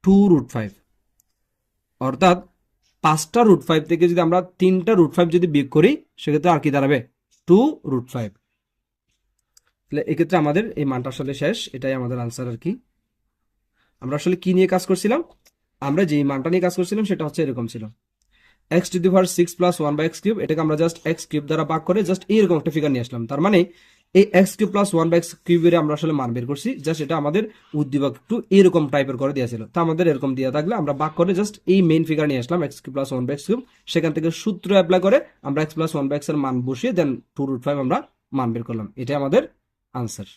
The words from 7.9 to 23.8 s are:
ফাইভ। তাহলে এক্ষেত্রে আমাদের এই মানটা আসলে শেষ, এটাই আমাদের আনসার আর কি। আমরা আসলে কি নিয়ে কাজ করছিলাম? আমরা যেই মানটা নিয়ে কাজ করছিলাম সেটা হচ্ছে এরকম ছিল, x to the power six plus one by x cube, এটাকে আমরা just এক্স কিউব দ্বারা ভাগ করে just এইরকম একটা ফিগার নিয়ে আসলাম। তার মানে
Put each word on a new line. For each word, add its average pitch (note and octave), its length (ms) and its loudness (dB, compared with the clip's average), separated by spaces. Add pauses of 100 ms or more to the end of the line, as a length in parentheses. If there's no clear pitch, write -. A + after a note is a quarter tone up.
ফাইভ। A2+ 220 -8
তাহলে - 1800 -16
এক্ষেত্রে D#3+ 300 0
আমাদের D#3+ 340 0
এই D3 140 -4
মানটা C3 240 -4
আসলে C3+ 240 -8
শেষ, D3 400 -4
এটাই C3+ 200 -6
আমাদের B2 260 -6
আনসার A#2+ 280 -8
আর A#2 100 -10
কি। F#3 200 -6 (1200)
আমরা C3 160 -6
আসলে F3+ 200 0
কি F#3 180 -2
নিয়ে F#3 140 4
কাজ F3+ 180 0
করছিলাম? G#3+ 380 0 (580)
আমরা D3 240 0
যেই D3 180 0
মানটা C#3 260 -2
নিয়ে F3+ 120 0
কাজ F3+ 140 -2
করছিলাম G3+ 300 -2
সেটা F3+ 200 -4
হচ্ছে D3+ 180 -4
এরকম B2 240 -4
ছিল, A2 200 -12 (840)
x F3 120 2
to F#3 160 -6
the F3 100 2
power F#3 160 6
six F3 200 2
plus F3+ 300 0 (120)
one D3 100 -2
by D#3 140 0
x - 20 -20 (120)
cube, G#3+ 160 -2
এটাকে D#3+ 200 -2
আমরা D#3 140 0
just E3 200 0 (100)
এক্স D#3+ 200 -6
কিউব D3 200 -6
দ্বারা D#3 200 -2
ভাগ D#3 180 -4
করে G3 200 0
just F#3 240 -2
এইরকম G3 300 4
একটা D3+ 140 -2
ফিগার D3 200 -2
নিয়ে B2+ 100 -2
আসলাম। A#2 260 -8
তার C#3 140 -4
মানে F#3 240 4 (480)